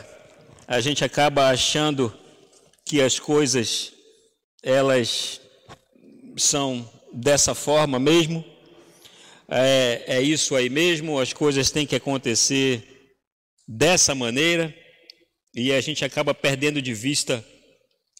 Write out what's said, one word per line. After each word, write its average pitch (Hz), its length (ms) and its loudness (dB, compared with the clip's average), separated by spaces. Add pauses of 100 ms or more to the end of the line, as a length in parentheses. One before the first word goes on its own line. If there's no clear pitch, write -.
(680)
a 123 140 -2
gente 143 240 -2
acaba 139 460 2
achando 135 640 0 (720)
que 139 160 2
as 127 160 2
coisas, 131 720 0 (680)
elas 131 800 0 (1000)
são 131 520 -2 (220)
dessa 139 420 0
forma 143 440 2
mesmo, 160 440 2 (1040)
é, 127 580 2
é 131 160 0
isso 151 320 0
aí 127 160 0
mesmo, 156 500 0
as 127 120 -2
coisas 139 380 0
têm 151 160 -2
que 135 100 -2
acontecer 131 920 -2 (800)
dessa 147 480 2
maneira, 147 600 0 (800)
e 127 180 -2
a 135 80 2
gente 147 240 -4
acaba 143 280 -2
perdendo 143 480 -2
de 127 140 -6
vista 123 500 -4 (760)